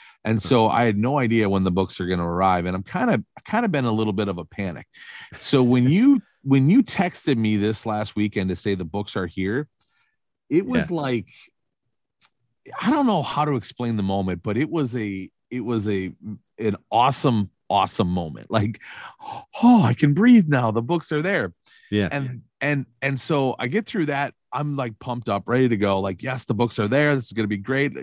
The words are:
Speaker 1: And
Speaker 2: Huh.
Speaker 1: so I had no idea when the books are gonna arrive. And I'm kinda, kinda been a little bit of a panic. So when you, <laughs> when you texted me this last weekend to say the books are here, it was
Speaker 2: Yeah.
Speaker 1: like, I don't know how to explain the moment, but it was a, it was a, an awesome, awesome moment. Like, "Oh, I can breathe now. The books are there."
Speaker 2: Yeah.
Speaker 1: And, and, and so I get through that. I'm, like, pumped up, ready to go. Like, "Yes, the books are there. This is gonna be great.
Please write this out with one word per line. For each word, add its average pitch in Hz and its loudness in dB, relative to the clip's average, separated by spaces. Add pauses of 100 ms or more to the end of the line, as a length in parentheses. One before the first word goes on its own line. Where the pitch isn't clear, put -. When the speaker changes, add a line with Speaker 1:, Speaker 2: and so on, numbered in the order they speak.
(260)
Speaker 1:
And 110 0
Speaker 2:
Huh. - -6
Speaker 1:
so 113 6
I 113 2
had 110 2
no 127 0
idea 113 2
when 98 2
the 92 0
books 92 -2
are 90 -4
gonna 87 -2
arrive. 90 0
And 90 -4
I'm 98 -8
kinda, 185 -2 (220)
kinda 226 -2
been 143 -2
a 117 0
little 110 0
bit 101 -2
of 92 -6
a 87 -10
panic. 90 -8 (520)
So - 2
when 123 4
you, 240 6 (100)
<laughs> - -20
when 135 4
you 233 6
texted - -2
me 107 2
this 104 -2
last 107 -4
weekend 101 -2
to 90 -2
say 101 -2
the 90 -6
books 101 -8
are 92 -4
here, 104 -4 (800)
it 180 2
was 247 -2
Speaker 2:
Yeah. 175 -4
Speaker 1:
like, 127 -4 (1500)
I - 0
don't 285 2
know 180 2
how 147 -2
to 147 0
explain 117 -4
the 104 -2
moment, 95 -2
but 107 -2
it 156 0
was 143 -2
a, 101 -6 (200)
it 123 -6
was 110 -2
a, 95 -2 (460)
an 107 -2 (160)
awesome, 117 2 (200)
awesome 98 0
moment. 80 -6
Like, 113 -2 (840)
"Oh, 240 8
I 120 4
can 147 4
breathe 208 8
now. 127 2
The 113 0
books 156 -4
are 151 -2
there." 156 -2 (360)
Speaker 2:
Yeah. 101 0
Speaker 1:
And, 127 -6 (200)
and, 143 -2 (160)
and 135 -2
so 139 0
I 123 -4
get 202 -2
through 165 -2
that. 143 -4 (180)
I'm, 147 -4
like, 123 -6
pumped 123 -8
up, 98 0
ready 127 4
to 110 0
go. 98 2
Like, 95 -4
"Yes, 131 -6
the - -4
books 120 -2
are 104 0
there. 147 2
This 127 -4
is - -14
gonna 107 -2
be 104 -2
great. 131 -2